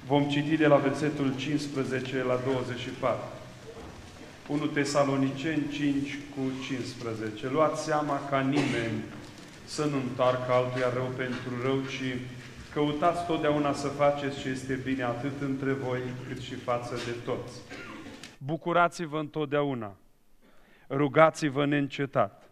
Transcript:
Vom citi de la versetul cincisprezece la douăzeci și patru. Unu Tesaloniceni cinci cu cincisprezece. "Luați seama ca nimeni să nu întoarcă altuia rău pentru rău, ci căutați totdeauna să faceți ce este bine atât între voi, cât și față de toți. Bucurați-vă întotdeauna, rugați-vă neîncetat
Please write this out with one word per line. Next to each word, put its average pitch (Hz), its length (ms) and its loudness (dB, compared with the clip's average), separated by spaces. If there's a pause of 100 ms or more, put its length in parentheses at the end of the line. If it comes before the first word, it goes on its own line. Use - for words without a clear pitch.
Vom 143 180 4
citi 147 340 2
de 156 100 6
la 143 80 10
versetul 135 640 2
cincisprezece 131 840 -2
la 127 220 2
douăzeci 123 340 0
și 131 100 -6 (100)
patru. 120 300 0 (1200)
Unu 147 180 -2
Tesaloniceni 139 1040 2
cinci 139 500 0 (160)
cu 135 60 -4 (220)
cincisprezece. 113 880 -6
"Luați 151 340 2
seama 147 460 0
ca 135 100 2
nimeni 117 640 0 (600)
să 151 200 -2
nu 143 100 0
întoarcă 127 560 2
altuia 127 420 2
rău 127 220 -2
pentru 123 360 -4 (120)
rău, 135 140 2
ci 131 400 -4 (560)
căutați 151 520 2
totdeauna 147 480 2
să 147 140 -2
faceți 143 520 2
ce 131 100 -4
este 127 340 -4
bine 131 200 -2
atât 123 380 -2
între 135 300 0
voi, 127 280 -2 (280)
cât 123 120 -8
și 131 160 -10
față 123 400 -2
de 120 200 -4 (100)
toți. - 340 -6 (800)
Bucurați-vă 165 840 2
întotdeauna, 143 760 -2 (920)
rugați-vă 147 760 6
neîncetat 139 880 0